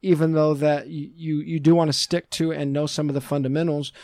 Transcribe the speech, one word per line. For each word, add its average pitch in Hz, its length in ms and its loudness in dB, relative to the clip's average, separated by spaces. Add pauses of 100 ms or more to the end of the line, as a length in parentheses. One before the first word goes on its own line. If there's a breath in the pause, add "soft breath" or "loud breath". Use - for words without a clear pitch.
even 160 280 2
though 156 200 4
that 147 340 0
y-, 143 280 -10
you, 160 220 -4
you 160 240 -4
do 165 160 6
wanna 160 160 4
stick - 360 -4
to 160 240 -2
and 143 200 -2
know 147 140 0
some 151 220 -4
of 139 60 -2
the 139 60 -2
fundamentals, 147 720 -2 (120)